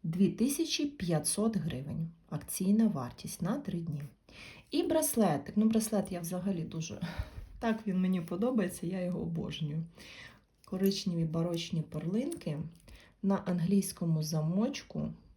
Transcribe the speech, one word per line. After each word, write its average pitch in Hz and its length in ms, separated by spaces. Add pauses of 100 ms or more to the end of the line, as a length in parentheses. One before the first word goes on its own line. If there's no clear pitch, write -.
дві 180 260
тисячі 294 580
п'ятсот 202 680
гривень. 143 540 (200)
Акційна 202 580
вартість 135 540
на 214 160
три 175 220
дні. 147 220 (680)
І 320 100
браслетик. 247 760
Ну, 214 100
браслет 214 460
я 175 80
взагалі 175 420
дуже, - 380 (300)
<laughs> - 280
так 220 280
він 185 140
мені 185 200
подобається, 185 680
я 185 140
його 175 200
обожнюю. 165 640 (800)
Коричневі 190 600
барочні 165 580
перлинки 180 760 (640)
на 196 140
англійському 175 840
замочку. 165 920 (240)